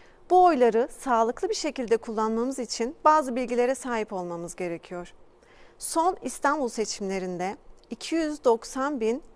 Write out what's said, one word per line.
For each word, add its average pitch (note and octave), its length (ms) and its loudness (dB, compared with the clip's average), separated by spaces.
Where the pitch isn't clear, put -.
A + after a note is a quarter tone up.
Bu F4+ 140 8
oyları B3 460 6
sağlıklı A#3+ 500 0
bir G#4+ 60 -2
şekilde A#3+ 420 0
kullanmamız A3+ 640 -2
için A3+ 440 -6
bazı D4+ 320 4
bilgilere B3 400 0
sahip A3+ 380 -4
olmamız F3 420 -6
gerekiyor. F3 580 -8
Son E4+ 440 0
İstanbul C#4 480 -2
seçimlerinde F#3+ 880 -6
iki - 260 -6
yüz D4+ 280 -2
doksan C4 560 0
bin A3+ 240 -2